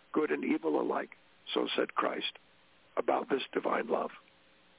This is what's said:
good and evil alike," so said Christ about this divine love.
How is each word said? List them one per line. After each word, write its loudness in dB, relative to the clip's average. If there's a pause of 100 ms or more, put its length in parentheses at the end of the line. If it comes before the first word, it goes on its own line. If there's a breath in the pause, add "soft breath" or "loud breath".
(120)
good 2
and 0
evil 2
alike," -2 (360)
so 0
said 0
Christ -2 (580)
about 2
this 2 (100)
divine 0
love. -2 (640)